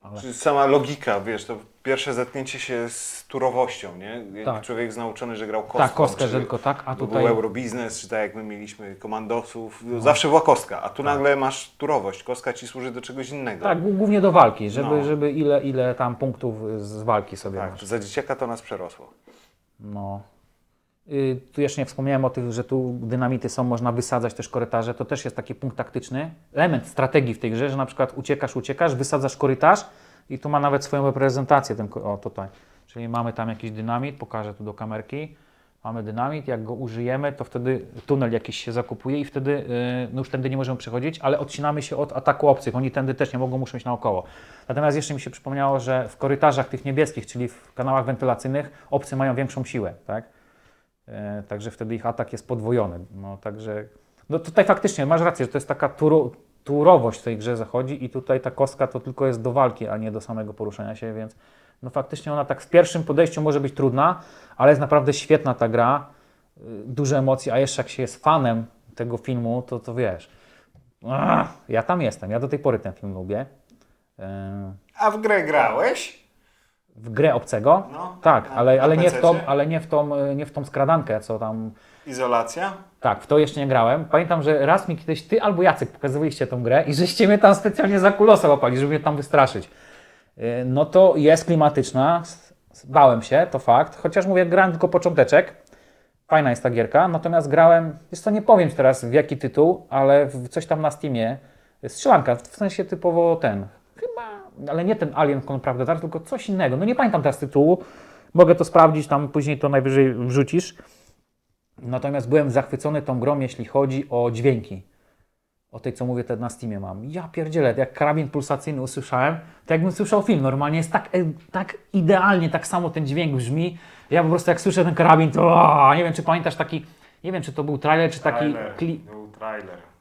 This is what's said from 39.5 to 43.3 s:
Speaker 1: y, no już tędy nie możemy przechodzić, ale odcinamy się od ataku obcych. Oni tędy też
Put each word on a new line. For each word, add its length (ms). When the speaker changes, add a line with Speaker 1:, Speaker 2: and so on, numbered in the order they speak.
Speaker 1:
y, 120
no 80
już 80
tędy 200
nie 80
możemy 200
przechodzić, 420
ale 200
odcinamy 420
się 160
od 160
ataku 340
obcych. 280
Oni 160
tędy 220
też 200